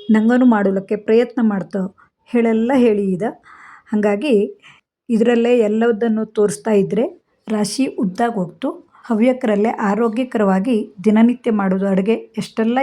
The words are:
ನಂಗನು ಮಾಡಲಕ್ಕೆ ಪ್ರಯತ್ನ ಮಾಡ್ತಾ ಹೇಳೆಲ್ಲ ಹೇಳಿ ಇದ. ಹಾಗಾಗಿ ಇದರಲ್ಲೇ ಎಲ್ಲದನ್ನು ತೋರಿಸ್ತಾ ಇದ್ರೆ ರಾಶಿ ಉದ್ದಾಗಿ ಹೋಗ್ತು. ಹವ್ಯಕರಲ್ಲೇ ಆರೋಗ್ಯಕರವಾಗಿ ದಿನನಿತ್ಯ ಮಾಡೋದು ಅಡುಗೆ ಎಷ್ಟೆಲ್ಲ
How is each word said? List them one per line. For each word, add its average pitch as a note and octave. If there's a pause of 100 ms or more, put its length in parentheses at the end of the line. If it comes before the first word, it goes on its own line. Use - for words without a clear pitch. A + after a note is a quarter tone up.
(100)
ನಂಗನು A#3
ಮಾಡಲಕ್ಕೆ G3
ಪ್ರಯತ್ನ A#3 (120)
ಮಾಡ್ತಾ G3 (480)
ಹೇಳೆಲ್ಲ A3+
ಹೇಳಿ G#3+
ಇದ. F3+ (640)
ಹಾಗಾಗಿ G#3+ (760)
ಇದರಲ್ಲೇ A#3 (140)
ಎಲ್ಲದನ್ನು A3 (100)
ತೋರಿಸ್ತಾ G#3
ಇದ್ರೆ G3+ (400)
ರಾಶಿ G#3+ (180)
ಉದ್ದಾಗಿ A#3
ಹೋಗ್ತು. F#3+ (360)
ಹವ್ಯಕರಲ್ಲೇ A3+ (120)
ಆರೋಗ್ಯಕರವಾಗಿ G#3+ (300)
ದಿನನಿತ್ಯ A3+
ಮಾಡೋದು G3
ಅಡುಗೆ G3 (220)
ಎಷ್ಟೆಲ್ಲ A3+